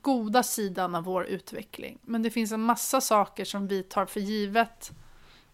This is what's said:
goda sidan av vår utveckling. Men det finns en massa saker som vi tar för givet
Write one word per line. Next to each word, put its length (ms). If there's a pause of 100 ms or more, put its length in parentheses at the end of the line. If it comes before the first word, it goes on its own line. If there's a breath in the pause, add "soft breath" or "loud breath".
goda 400
sidan 520
av 100
vår 220
utveckling. 760
Men 200
det 80
finns 220
en 100
massa 380
saker 440
som 220
vi 160
tar 240
för 140
givet 720 (600 soft breath)